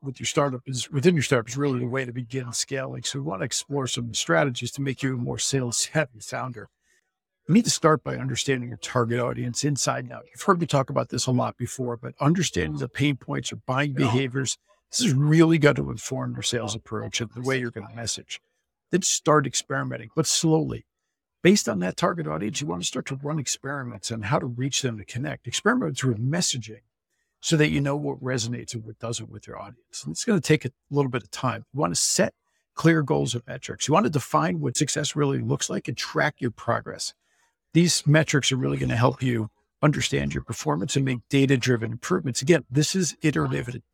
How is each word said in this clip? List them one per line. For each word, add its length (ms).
with 180
your 60
startup 400
is, 240
within 240
your 80
startup 260
is 80
really 240
the 60
way 180
to 80
begin 400
scaling. 500
So 160
we 60
wanna 220
explore 400
some 260
strategies 600
to 100
make 200
you 120
a 20
more 220
sales-savvy 840
founder. 480
You 60
need 100
to 60
start 340
by 140
understanding 500
your 80
target 440
audience 440
inside 400
and 80
out. 180
You've 120
heard 180
me 60
talk 240
about 180
this 160
a 60
lot 260
before, 400
but 240
understanding 580
the 120
pain 260
points 380
or 20
buying 380
behaviors, 640
this 100
is 140
really 420
gonna 320
inform 460
your 80
sales 320
approach 480
and 80
the 100
way 180
you're 120
gonna 240
message. 480
Then 120
start 440
experimenting, 680
but 100
slowly. 600
Based 260
on 120
that 180
target 280
audience, 360
you 40
wanna 180
start 240
to 80
run 220
experiments 720
on 120
how 160
to 80
reach 340
them 160
to 80
connect. 420
Experiments 560
with 160
messaging 600
so 200
that 100
you 140
know 140
what 280
resonates 480
and 100
what 160
doesn't 300
with 180
your 140
audience. 440
And 80
it's 120
gonna 160
take 240
a 60
little 220
bit 120
of 80
time. 440
You 60
wanna 160
set 360
clear 300
goals 320
and 120
metrics. 420
You 40
wanna 160
define 500
what 200
success 360
really 240
looks 300
like 180
and 80
track 440
your 120
progress. 600
These 320
metrics 460
are 40
really 220
gonna 180
help 260
you 280
understand 500
your 120
performance 520
and 80
make 140
data-driven 640
improvements. 480
Again, 300
this 260
is 240
iterative 460
and 100
it 180